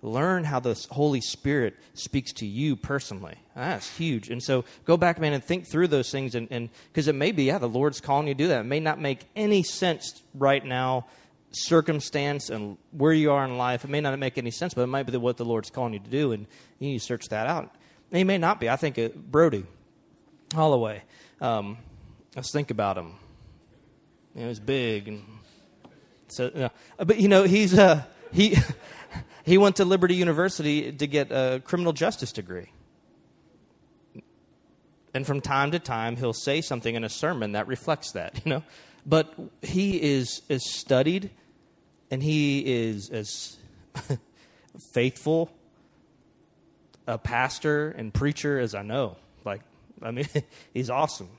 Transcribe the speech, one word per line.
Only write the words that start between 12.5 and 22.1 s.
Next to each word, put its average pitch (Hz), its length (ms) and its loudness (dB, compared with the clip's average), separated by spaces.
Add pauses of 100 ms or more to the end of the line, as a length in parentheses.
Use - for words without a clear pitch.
where 151 220 4
you 151 180 4
are 139 120 2
in 127 140 -4
life. 123 260 -2
It 139 60 -12
may 143 120 -2
not 139 160 -2
make 135 200 -4
any 120 140 -4
sense, 175 220 -6
but 123 100 0
it 123 40 0
might 135 160 -2
be 123 140 -4
what 123 180 0
the 120 100 -6
Lord's 113 240 -2
calling 123 240 -4
you 104 60 -8
to 104 100 -20
do, 135 220 0
and 104 160 -6 (320)
you 143 120 -4
need 123 80 -4
to - 60 -10
search 120 240 -6
that 110 180 -2
out. 160 220 -4 (420)
And 175 60 0
he 185 60 4
may 190 140 2
not 180 220 2
be. 117 100 0
I 123 60 4
think, 139 220 -2
uh, 113 120 0
Brody 127 560 2 (880)
Holloway, 127 500 2 (380)
um, 107 360 -2 (580)